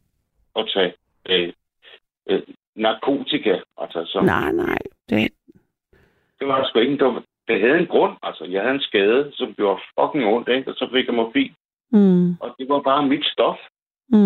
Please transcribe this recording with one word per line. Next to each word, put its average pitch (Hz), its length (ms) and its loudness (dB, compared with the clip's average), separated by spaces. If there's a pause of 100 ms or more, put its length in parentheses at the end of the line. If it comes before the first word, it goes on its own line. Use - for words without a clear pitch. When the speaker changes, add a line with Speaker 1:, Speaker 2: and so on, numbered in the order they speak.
(560)
Speaker 1:
at 110 180 -2
tage, 92 200 0 (360)
øh, 87 240 -2 (760)
øh, 95 120 -2 (340)
narkotika. 110 840 -2 (180)
Altså, 82 280 -8
så 95 160 -4
Speaker 2:
Nej, - 300 0
nej. - 260 -2 (320)
Det - 240 0 (1040)
Speaker 1:
det 139 80 -4
var 135 220 0
sgu - 100 2
ikke, 135 180 2
det 139 80 2
var, 120 180 -2 (240)
det 107 140 0
havde 135 180 4
en 175 80 0
grund. 190 360 2
Altså, 90 220 -12
jeg 92 160 -4
havde 127 140 -2
en 139 60 -6
skade, 117 520 2
som 113 200 -8
gjorde 98 280 -2 (180)
fucking 143 260 0
ondt, 117 240 0
ikke? 131 220 -2
Og - 40 -14
så 120 180 -6
fik 127 120 0
jeg 123 100 -4
morfin. 120 380 0 (380)
Speaker 2:
Mm. 180 480 4
Speaker 1:
Og 117 200 -10
det 131 100 -8
var 143 120 2
bare 139 260 2
mit 151 180 0
stof. 143 320 0 (520)
Speaker 2:
Mm. 233 160 6